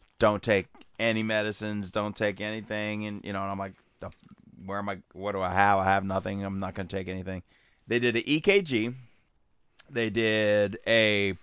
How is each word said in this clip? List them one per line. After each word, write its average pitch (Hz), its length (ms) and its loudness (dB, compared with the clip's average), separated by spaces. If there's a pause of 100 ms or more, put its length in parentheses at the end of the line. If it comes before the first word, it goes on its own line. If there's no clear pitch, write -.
(180)
"Don't 104 240 4
take 101 240 2 (320)
any 110 240 2
medicines, 107 680 -2
don't 104 240 -4
take 104 280 -2
anything." 107 640 -6
And, 104 180 -10
you 101 80 -8
know, 98 80 -4
and 98 100 -4
I'm 98 80 -6
like, 95 140 -8 (280)
"The, 92 100 -12 (520)
where 98 160 -6
am 101 120 -4
I? 98 80 -6 (160)
What 98 180 -6
do 95 80 -2
I 90 140 0
have? 98 240 4
I 95 60 2
have 98 200 4
nothing. 98 400 -4
I'm 98 160 -6
not 95 140 -6
gonna 95 120 -6
take 95 220 -8
anything." 92 340 -8 (440)
They 117 120 0
did 120 160 2
an 113 120 0
E 151 160 2
K 202 180 4
G. 123 300 0 (1000)
They 117 220 -2
did 104 680 4 (100)
a 104 460 4 (100)